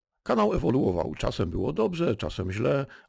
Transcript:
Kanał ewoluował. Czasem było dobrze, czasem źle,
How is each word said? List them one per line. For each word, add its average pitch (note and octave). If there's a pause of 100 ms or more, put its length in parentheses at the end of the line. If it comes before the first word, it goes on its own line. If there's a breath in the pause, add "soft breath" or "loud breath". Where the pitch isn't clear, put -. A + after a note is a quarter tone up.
(220)
Kanał G#3+
ewoluował. G2
Czasem -
było F#2+
dobrze, E3+
czasem F#2
źle, C#3 (220 loud breath)